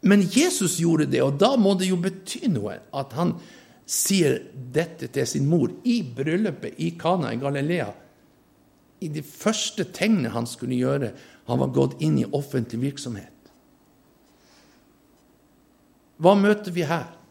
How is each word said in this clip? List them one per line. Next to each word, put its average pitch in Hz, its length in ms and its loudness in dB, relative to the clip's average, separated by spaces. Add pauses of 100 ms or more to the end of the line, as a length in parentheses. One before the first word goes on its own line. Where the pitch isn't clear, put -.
Men 196 220 6
Jesus 285 560 0
gjorde 156 320 2
det, - 80 2
og 139 180 0
da 233 220 4
må 196 160 4
det 185 140 0
jo 185 100 0
bety 190 480 -6
noe 104 300 -4 (180)
at 139 160 -8
han 170 220 -2 (500)
sier 170 540 2 (120)
dette 135 640 -6
til 131 160 -2
sin 139 180 -2
mor 156 220 2 (160)
i 240 160 2
bryllupet 156 800 -4
i 165 160 -2
Kana 160 340 0
i 117 80 -4
Galilea. 143 520 -2 (1080)
I 175 120 -6
det 147 120 -8
første - 680 -4
tegnet 202 400 2
han 117 160 -4
skulle 123 300 -4
gjøre, 131 320 0 (340)
han 123 160 0
var 135 140 0
gått 139 260 2
inn 151 160 2
i 123 80 2
offentlig 127 560 -4
virksomhet. 123 680 -10 (2750)
Hva 180 160 8
møter 202 360 2
vi 170 160 -2
her? 156 160 -2 (260)